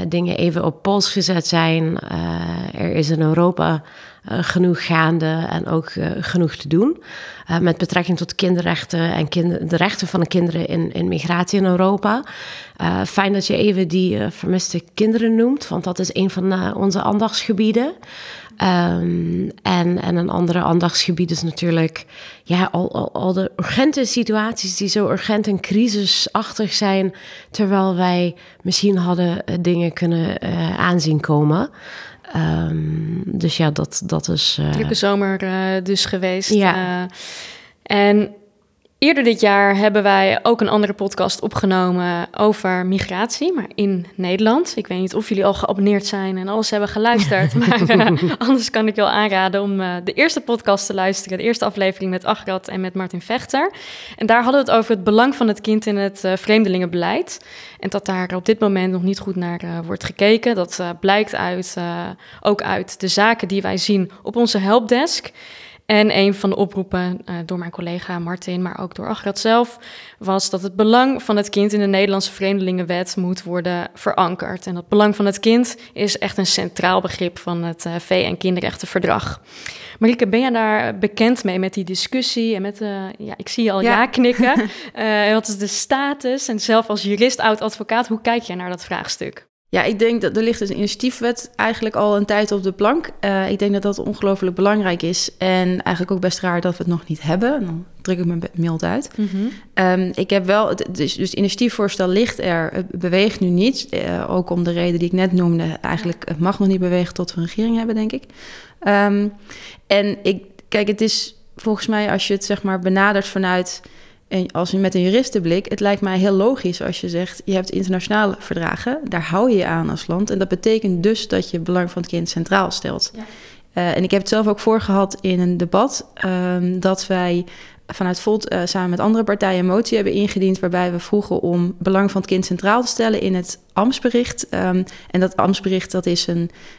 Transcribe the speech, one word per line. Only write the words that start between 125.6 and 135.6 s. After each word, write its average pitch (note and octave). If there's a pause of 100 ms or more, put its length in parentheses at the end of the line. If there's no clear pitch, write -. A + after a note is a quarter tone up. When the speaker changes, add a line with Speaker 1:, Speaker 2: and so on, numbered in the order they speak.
Speaker 3:
ehm, F3+
dat F#3+
wij F3+ (420)
vanuit F3+
Volt, G#3+
eh, -
samen F3+
met F3
andere A3
partijen G3+
een F3+
motie A3
hebben G3+
ingediend F#3+
waarbij F3+
we F3
vroegen -
om F3
belang F#3+
van F#3+
het -
kind F#3
centraal F#3+
te A#3+
stellen A3+
in F#3+
het F3+ (140)
ambtsbericht. A#3+
Ehm, F#3 (280)
en F3+
dat F#3
ambtsbericht, F#3+